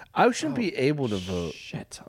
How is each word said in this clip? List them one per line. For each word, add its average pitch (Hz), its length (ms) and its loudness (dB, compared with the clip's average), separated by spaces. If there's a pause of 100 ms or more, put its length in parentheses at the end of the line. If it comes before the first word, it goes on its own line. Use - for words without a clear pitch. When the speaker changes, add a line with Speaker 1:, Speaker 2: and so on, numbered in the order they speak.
(140)
Speaker 1:
I 226 180 6
shouldn't 254 260 -2
Speaker 2:
Oh, 247 40 0
Speaker 1:
be 185 160 -2
able 135 320 2
to 104 80 0
vote. 90 360 -2
Speaker 2:
shit. - 560 -12